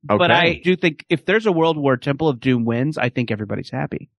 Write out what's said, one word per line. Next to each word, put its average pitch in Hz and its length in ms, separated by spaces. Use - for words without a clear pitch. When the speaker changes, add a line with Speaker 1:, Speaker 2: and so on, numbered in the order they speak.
Speaker 1:
but 170 260
Speaker 2:
Okay. - 20
Speaker 1:
I 170 300
do 180 140
think 165 320
if 165 160
there's 220 220
a 196 60
world 160 240
where 135 200
Temple 143 320
of 123 100
Doom 123 260
wins, 123 320
I 123 120
think 120 240
everybody's 104 380
happy. - 380